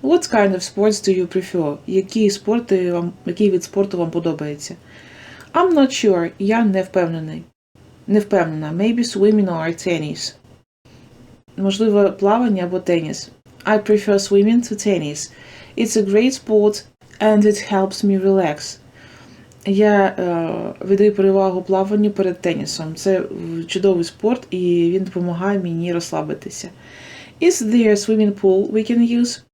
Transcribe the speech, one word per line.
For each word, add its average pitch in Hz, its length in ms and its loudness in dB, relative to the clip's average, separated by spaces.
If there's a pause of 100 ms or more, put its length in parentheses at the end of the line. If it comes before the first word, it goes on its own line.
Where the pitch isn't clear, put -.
What 330 280 2
kind 202 240 2
of 180 80 -4
sports 208 460 0
do 196 100 4
you 180 80 0
prefer? 175 500 -4 (100)
Які 190 440 0
спорти 196 640 -2
вам, 175 200 -4 (140)
який 196 240 2
вид 180 140 -2
спорту 196 340 -4
вам 170 120 -2
подобається? 160 640 -6 (800)
I'm 349 200 4
not 269 140 4
sure. 180 500 0
Я 220 260 0
не 190 180 0
впевнений. 165 600 -4 (640)
Не 202 140 2
впевнена. 160 520 -2
Maybe 214 260 -2
swimming 208 500 2
or 165 400 -6
tennis. 160 460 -6 (1200)
Можливо, 202 560 2
плавання 202 520 0
або 180 160 -4
теніс. 165 500 -4 (340)
I 214 260 0
prefer 208 280 2
swimming 208 540 2
to 208 140 -6
tennis. 156 440 -2 (480)
It's 220 180 -2
a 202 160 0
great 240 200 2 (120)
sport 208 400 2 (360)
and 208 240 4
it 208 280 2
helps 190 320 -2
me 196 200 2
relax. 190 540 0 (880)
Я, 202 380 4 (140)
е, 170 680 -4
віддаю 202 280 4
перевагу 190 480 2
плаванню 196 480 0
перед 190 300 -4
тенісом. 160 540 -6
Це, 190 220 0
м, 165 500 -6
чудовий 185 380 0
спорт, 226 460 -4
і 175 440 0
він 190 100 -2
допомагає 185 540 -4
мені 175 340 -4
розслабитися. 160 760 -8 (720)
Is 349 200 2
there 220 280 4
a 208 60 6
swimming 214 440 2
pool 190 300 2
we 220 220 -2
can 240 280 2
use? 240 220 -4 (120)